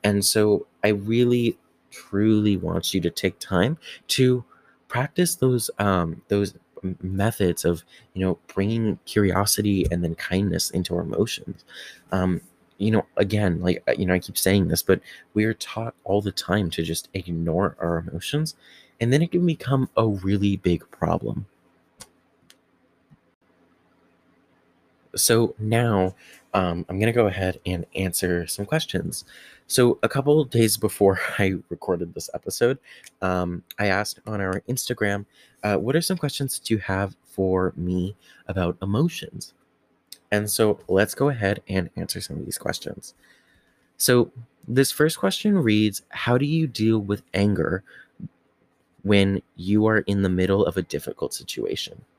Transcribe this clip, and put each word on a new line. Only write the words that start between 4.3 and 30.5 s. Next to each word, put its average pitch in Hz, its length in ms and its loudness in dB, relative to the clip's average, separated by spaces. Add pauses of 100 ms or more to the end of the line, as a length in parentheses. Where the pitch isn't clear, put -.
practice 151 480 -2
those, 127 340 0 (100)
um, 90 480 0
those 101 280 0 (280)
m-, 92 180 -6
methods 95 640 0
of, 85 180 0 (300)
you 95 80 -4
know, 92 160 0 (160)
bringing 110 520 0
curiosity 101 840 2
and 87 120 -2
then 82 120 -2
kindness 90 560 -2
into 87 240 -2
our 87 60 -2
emotions. - 640 -4 (480)
Um, 90 300 0 (360)
you 104 140 0
know, 110 140 2 (120)
again, 98 440 2
like, 90 260 0
uh, - 100 2
you 98 80 0
know, 92 80 2
I 92 60 2
keep - 180 -8
saying 92 300 2
this, 82 160 -2
but - 180 2 (320)
we 107 120 2
are 113 80 -2
taught - 500 -8
all 101 180 0
the 98 100 -4
time 95 400 0
to 82 120 -4
just 82 300 -6
ignore 85 680 -2
our 85 200 -2
emotions, 147 560 -6 (440)
and 117 140 2
then 151 80 2
it 170 100 -2
can 180 140 0
become 135 500 -2
a 113 120 2
really 98 500 0
big 90 340 -2
problem. 82 540 -4 (3750)
So 113 440 4
now, 107 560 2 (380)
um, 90 360 0
I'm 95 100 -4
gonna 113 140 2
go 113 140 4
ahead 92 380 -2
and 87 200 -4 (100)
answer 87 520 -2
some - 180 -6
questions. - 600 -4 (420)
So 123 360 4
a - 60 0
couple 147 320 2
of 131 80 -2
days 113 280 4